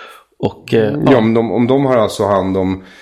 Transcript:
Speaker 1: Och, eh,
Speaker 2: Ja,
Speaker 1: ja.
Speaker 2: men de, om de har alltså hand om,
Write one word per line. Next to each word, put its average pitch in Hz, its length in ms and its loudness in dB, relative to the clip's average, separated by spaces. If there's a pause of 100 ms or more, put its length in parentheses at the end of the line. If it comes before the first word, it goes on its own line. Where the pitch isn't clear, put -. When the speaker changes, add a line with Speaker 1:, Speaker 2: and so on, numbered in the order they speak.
(400)
Speaker 1:
Och, - 340 -6
eh, 107 200 2 (120)
Speaker 2:
Ja, 131 60 4
Speaker 1:
ja. 123 100 4
Speaker 2:
men 110 120 2
de, 113 180 0
om 120 160 0
de 135 180 2
har 127 120 2
alltså 107 280 -2
hand 95 320 0
om, 95 260 -2 (180)